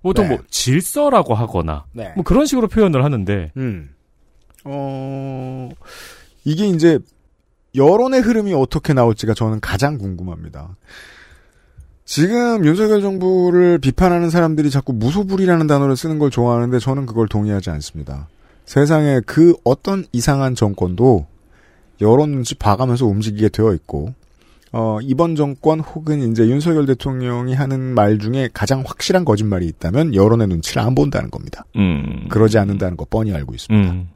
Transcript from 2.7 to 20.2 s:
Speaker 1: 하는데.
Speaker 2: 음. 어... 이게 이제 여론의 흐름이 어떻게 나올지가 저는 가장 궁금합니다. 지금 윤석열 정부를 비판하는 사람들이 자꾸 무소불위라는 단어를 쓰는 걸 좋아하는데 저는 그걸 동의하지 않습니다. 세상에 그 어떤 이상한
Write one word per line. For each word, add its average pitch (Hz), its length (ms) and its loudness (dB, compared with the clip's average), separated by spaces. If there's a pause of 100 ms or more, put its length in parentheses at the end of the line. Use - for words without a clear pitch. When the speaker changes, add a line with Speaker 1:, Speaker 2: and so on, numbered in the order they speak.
Speaker 1:
하는데. 101 540 -2
Speaker 2:
음. 101 320 -8 (760)
어... 135 1040 -10 (760)
이게 165 240 -2
이제 165 300 2 (760)
여론의 226 460 4
흐름이 208 320 0
어떻게 147 400 0
나올지가 117 400 2
저는 110 280 -2
가장 139 360 -2
궁금합니다. 87 800 -10 (1300)
지금 220 600 0
윤석열 208 340 2
정부를 180 800 2
비판하는 170 500 2
사람들이 160 420 2
자꾸 135 220 -2
무소불위라는 175 760 0
단어를 139 300 2
쓰는 156 220 -4
걸 143 120 2
좋아하는데 120 480 0
저는 135 280 -4
그걸 110 200 0
동의하지 104 440 -2
않습니다. 73 580 -10 (380)
세상에 147 580 2
그 165 300 6 (100)
어떤 190 480 0
이상한 131 420 0